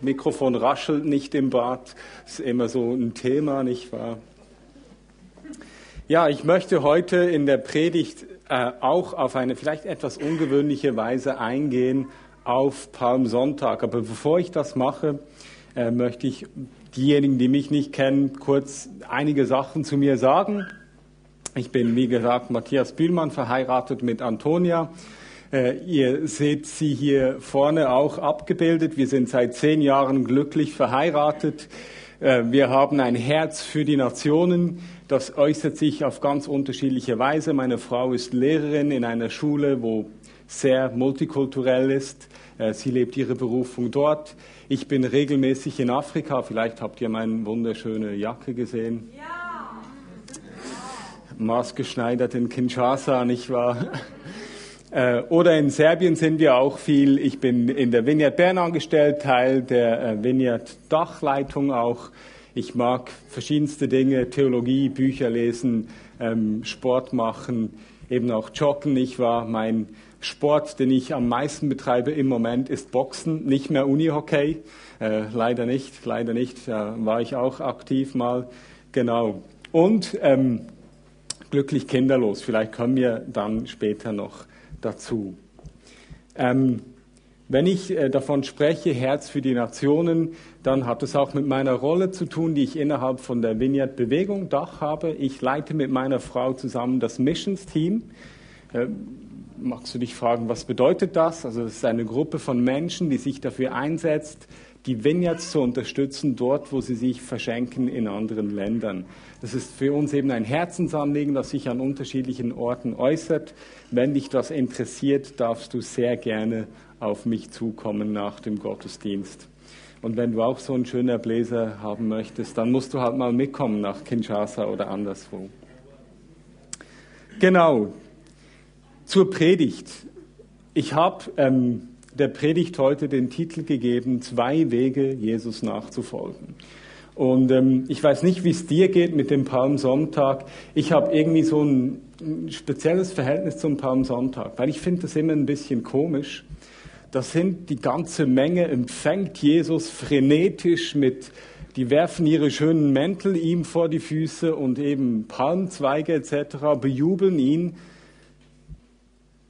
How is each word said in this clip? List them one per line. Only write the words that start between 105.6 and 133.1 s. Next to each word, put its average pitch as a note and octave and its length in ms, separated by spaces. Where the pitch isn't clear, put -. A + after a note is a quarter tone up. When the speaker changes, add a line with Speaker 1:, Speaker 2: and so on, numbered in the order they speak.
Speaker 1:
unterstützen, C3+ 720
dort, C3 360
wo C3+ 100
sie B2+ 140
sich B2 260
verschenken B2 680
in B2+ 200
anderen G#2+ 420
Ländern. G#2 560
Das G#2+ 140
ist B2 180
für C#3 220
uns D3 200
eben C#3 180
ein A#2 120
Herzensanliegen, D3 920
das C3 160
sich C3+ 180
an B2 100
unterschiedlichen C3 720
Orten A#2+ 440
äußert. D3+ 580
Wenn C3 240
dich C#3 140
das B2 200
interessiert, C#3 920
darfst A#2 360
du A#2+ 60
sehr A#2+ 360
gerne A2 500
auf G#2 280
mich A2+ 240
zukommen G#2+ 600
nach G#2 280
dem G#2+ 180
Gottesdienst. G2+ 920
Und A2+ 160
wenn A#2+ 140
du A2+ 100
auch B2+ 160
so - 160
ein B2 140
schöner B2 320
Bläser A#2 640
haben G#2+ 240
möchtest, G#2+ 500
dann A#2 140
musst B2+ 240
du C3+ 60
halt A#2+ 140
mal B2+ 180
mitkommen B2 480
nach G2 220
Kinshasa G#2+ 640
oder G2+ 240
anderswo. G2 600
Genau. E3 540
Zur F#3+ 240
Predigt. E3 640
Ich C#3+ 200
hab, E3+ 440
ähm, B2+ 520
der C#3 140
Predigt D#3+ 500
heute C#3+ 300
den B2+ 220